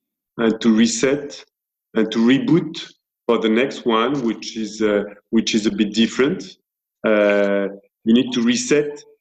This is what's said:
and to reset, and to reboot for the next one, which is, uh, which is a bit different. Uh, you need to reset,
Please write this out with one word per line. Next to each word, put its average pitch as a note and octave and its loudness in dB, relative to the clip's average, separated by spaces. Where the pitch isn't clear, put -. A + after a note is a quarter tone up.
and A2+ 0
to A2+ 4
reset, C3 0
and A2 0
to A#2+ -2
reboot B2+ 0
for A2+ 2
the A2 0
next B2 -2
one, A#2+ 0
which - -6
is, A2 -8
uh, G#2 2
which A2+ 0
is G#2+ 0
a A2 0
bit G2+ -2
different. B2+ -2
Uh, G2+ 2
you A2+ 2
need B2+ 2
to B2+ -2
reset, B2 0